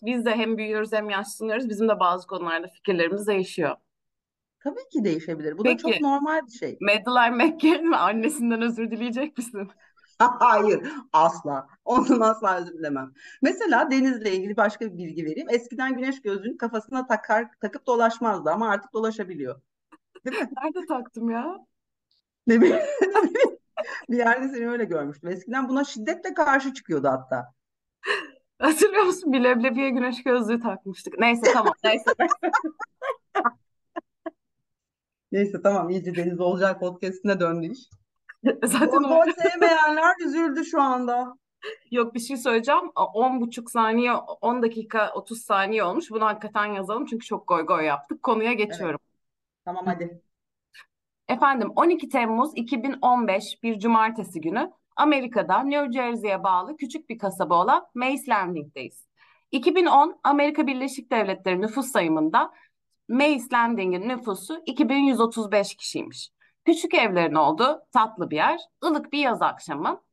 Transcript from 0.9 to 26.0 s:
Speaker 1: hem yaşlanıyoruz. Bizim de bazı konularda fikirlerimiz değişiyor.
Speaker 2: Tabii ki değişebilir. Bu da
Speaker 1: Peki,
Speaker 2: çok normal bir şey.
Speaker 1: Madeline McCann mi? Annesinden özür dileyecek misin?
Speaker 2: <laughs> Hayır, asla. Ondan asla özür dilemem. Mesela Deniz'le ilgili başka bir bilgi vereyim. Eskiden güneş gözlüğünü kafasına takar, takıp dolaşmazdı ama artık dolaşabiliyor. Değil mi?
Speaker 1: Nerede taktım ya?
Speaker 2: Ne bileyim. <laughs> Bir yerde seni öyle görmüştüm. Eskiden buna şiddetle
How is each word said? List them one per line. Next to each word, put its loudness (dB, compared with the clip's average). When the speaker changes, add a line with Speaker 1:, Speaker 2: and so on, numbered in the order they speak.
Speaker 1:
hem -2
yaşlanıyoruz. -4
Bizim 0
de 2
bazı 2
konularda -6
fikirlerimiz -2
değişiyor. -2
Speaker 2:
Tabii -8
ki -2
değişebilir. -4
Bu -2
da 4
Speaker 1:
Peki, 0
Speaker 2:
çok 0
normal 0
bir -20
şey. -10
Speaker 1:
Madeline 2
McCann 2
mi? 4
Annesinden 0
özür -2
dileyecek -6
misin? -10
Speaker 2:
<laughs> -20
Hayır, 4
asla. 2
Ondan 4
asla 2
özür -8
dilemem. -6
Mesela 2
Deniz'le 0
ilgili -2
başka 0
bir -10
bilgi -8
vereyim. -8
Eskiden -2
güneş -6
gözlüğünü -6
kafasına -6
takar, 0
takıp -8
dolaşmazdı 0
ama -2
artık -4
dolaşabiliyor. -6
Değil -4
mi? -4
Speaker 1:
Nerede -6
taktım -6
ya? -6
Speaker 2:
Ne 6
bileyim. 6
<laughs> 2
Bir 0
yerde 2
seni -4
öyle -2
görmüştüm. -6
Eskiden -4
buna 0
şiddetle -6